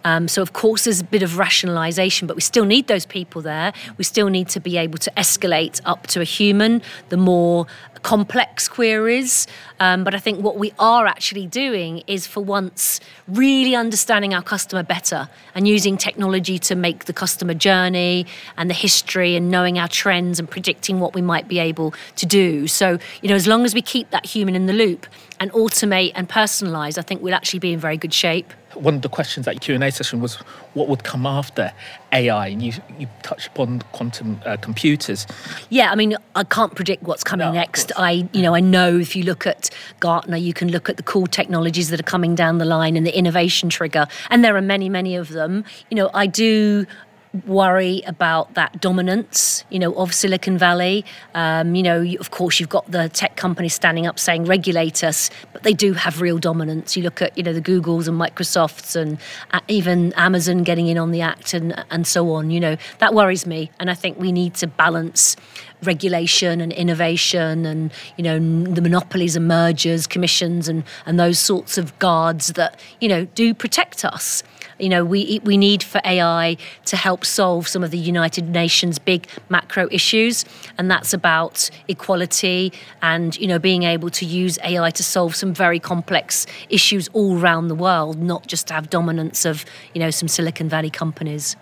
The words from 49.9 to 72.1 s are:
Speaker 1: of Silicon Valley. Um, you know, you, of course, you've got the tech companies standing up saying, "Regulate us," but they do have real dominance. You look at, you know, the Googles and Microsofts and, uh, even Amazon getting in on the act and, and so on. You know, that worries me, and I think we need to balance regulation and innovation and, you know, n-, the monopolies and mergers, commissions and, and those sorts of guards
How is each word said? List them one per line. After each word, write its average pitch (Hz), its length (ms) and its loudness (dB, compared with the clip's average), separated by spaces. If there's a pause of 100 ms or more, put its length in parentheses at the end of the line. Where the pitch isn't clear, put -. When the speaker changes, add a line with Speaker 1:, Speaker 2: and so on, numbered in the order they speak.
Speaker 1:
of 180 180 -2
Silicon 190 420 0
Valley. 180 480 2 (300)
Um, 165 400 0
you 185 80 2
know, 170 180 4
you, 175 200 -2
of - 100 -12
course, 175 300 0
you've 165 100 -4
got - 220 -2
the 165 180 -2
tech - 280 -4
companies 175 360 -2
standing 165 320 2
up - 140 -4
saying, 170 260 0
"Regulate 170 580 2
us," - 280 0 (200)
but - 120 -18
they 214 100 4
do 196 200 2
have 165 280 -2
real 170 160 2
dominance. 160 580 -2
You 185 60 -2
look 170 220 -2
at, - 120 -4
you 180 80 -4
know, 170 80 -2
the 165 80 -2
Googles 165 480 0
and 165 140 0
Microsofts - 760 -2
and, 151 220 -2 (320)
uh, 185 180 -2
even 180 460 2
Amazon 180 480 2
getting 170 240 2
in 165 140 2
on 165 100 0
the 170 120 -2
act - 340 -4
and, 165 340 -4
and 170 160 -2
so 170 280 0
on. 156 180 -2
You 170 80 0
know, 160 180 0 (220)
that 226 160 4
worries 190 320 4
me, 160 320 -6
and 180 100 -2
I 175 60 -2
think - 240 -6
we 185 120 0
need 180 240 0
to 175 120 -4
balance 165 680 2 (460)
regulation 170 800 0
and 165 100 -4
innovation 165 920 0
and, 156 260 -4 (240)
you 175 80 -4
know, 160 120 0
n-, 165 400 0
the 175 60 0
monopolies 175 540 2
and 165 120 2
mergers, 165 600 2
commissions 170 640 -2
and, 160 140 -2 (220)
and 170 140 2
those 175 200 4
sorts - 380 0
of 170 220 -6
guards 165 540 2